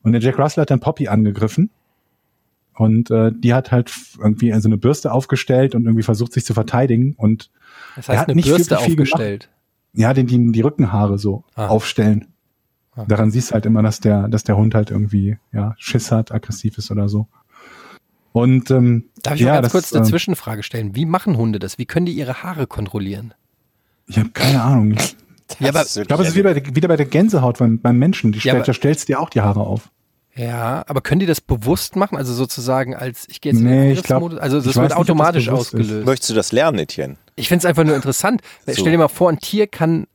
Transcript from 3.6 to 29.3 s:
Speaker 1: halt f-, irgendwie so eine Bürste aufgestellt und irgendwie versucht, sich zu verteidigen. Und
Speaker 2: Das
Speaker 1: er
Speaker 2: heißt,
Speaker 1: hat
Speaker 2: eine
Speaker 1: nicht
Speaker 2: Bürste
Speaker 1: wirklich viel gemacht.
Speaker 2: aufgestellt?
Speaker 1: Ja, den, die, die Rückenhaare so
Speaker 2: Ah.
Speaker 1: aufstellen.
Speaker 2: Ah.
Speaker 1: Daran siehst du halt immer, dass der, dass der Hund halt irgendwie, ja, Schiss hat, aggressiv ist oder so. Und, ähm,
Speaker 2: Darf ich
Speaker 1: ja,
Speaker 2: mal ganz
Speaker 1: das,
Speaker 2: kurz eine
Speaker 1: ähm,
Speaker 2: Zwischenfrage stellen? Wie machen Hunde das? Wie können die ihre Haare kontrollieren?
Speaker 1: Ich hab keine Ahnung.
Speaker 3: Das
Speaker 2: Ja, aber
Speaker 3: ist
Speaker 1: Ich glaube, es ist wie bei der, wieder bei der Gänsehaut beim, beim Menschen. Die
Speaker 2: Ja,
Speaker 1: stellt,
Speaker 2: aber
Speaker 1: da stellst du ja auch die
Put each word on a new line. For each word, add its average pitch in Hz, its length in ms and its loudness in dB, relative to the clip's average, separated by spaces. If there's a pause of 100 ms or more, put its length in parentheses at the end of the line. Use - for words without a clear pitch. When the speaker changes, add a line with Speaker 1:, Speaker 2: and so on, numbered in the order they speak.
Speaker 1:
halt 123 180 0
f-, - 320 -18
irgendwie 107 380 2
so 104 80 0
eine 110 100 2
Bürste 131 340 0
aufgestellt 131 640 0
und 120 120 0
irgendwie 113 180 2
versucht, 117 300 -2
sich 123 120 -2
zu - 80 -4
verteidigen. 123 640 0
Und 110 320 0 (460)
Speaker 2:
Das - 140 -14
Speaker 1:
er 120 40 0
Speaker 2:
heißt, 107 80 2
Speaker 1:
hat 165 60 0
Speaker 2:
eine 143 80 -2
Speaker 1:
nicht 170 140 4
Speaker 2:
Bürste 170 220 2
Speaker 1:
wirklich - 140 0
viel 165 120 2
gemacht. 135 160 0
Speaker 2:
aufgestellt? 104 360 -4 (440)
Speaker 1:
Ja, 110 200 2
den, 131 140 2
die, 120 240 4
die 110 100 0
Rückenhaare 110 560 2
so 101 280 -4 (100)
Speaker 2:
Ah. 107 120 -4
Speaker 1:
aufstellen. 107 600 0 (720)
Speaker 2:
Ah. 113 100 -12
Speaker 1:
Daran 107 240 2
siehst 120 180 -2
du - 40 -4
halt 110 120 -2
immer, 110 160 2
dass 107 200 0
der, 104 260 2
dass 113 160 -2
der 104 140 0
Hund 110 180 2
halt 107 160 0
irgendwie, 104 460 -2 (160)
ja, 107 240 -4
Schiss - 340 -4
hat, 113 220 0
aggressiv 110 440 -6
ist - 140 -10
oder 101 180 -2
so. 107 180 -2 (1040)
Und, 123 380 2
ähm, 120 340 4 (180)
Speaker 2:
Darf 147 120 -4
ich 156 60 -2
Speaker 1:
ja, 120 60 4
Speaker 2:
mal 139 140 4
ganz 123 60 0
Speaker 1:
das, 117 40 0
Speaker 2:
kurz 185 220 -2
eine 113 120 2
Speaker 1:
ähm, 110 40 4
Speaker 2:
Zwischenfrage 110 540 -4
stellen? 107 320 -8
Wie 143 100 -2
machen 175 320 -2
Hunde 110 220 0
das? 92 180 -10
Wie 123 80 -6
können 170 200 -2
die 175 80 -6
ihre 127 300 -8
Haare 165 240 -6
kontrollieren? 104 640 -8 (760)
Speaker 1:
Ich - 120 -4
hab 110 140 -2
keine 135 280 2
Ahnung. 113 340 2
Speaker 3:
Das - 200 -4 (440)
Speaker 2:
Ja, 135 100 0
aber 151 140 2
Speaker 3:
ist - 120 -4
Speaker 1:
Ich 104 120 -6
glaube, 156 160 0
es 165 60 0
ist 165 60 -6
wie 196 80 4
bei 190 100 2
der, 139 220 -4
wieder 160 140 2
bei 160 80 4
der 147 80 0
Gänsehaut 147 540 2
beim, 117 200 2
beim 120 180 2
Menschen. 131 360 2
Die 107 60 -4
Speaker 2:
Ja, - 20 -6
Speaker 1:
stellt, 127 160 2
Speaker 2:
aber 123 80 -2
Speaker 1:
da 131 80 2
stellst 147 340 0
du 143 60 -2
ja 131 60 -2
auch 165 100 -6
die - 100 -2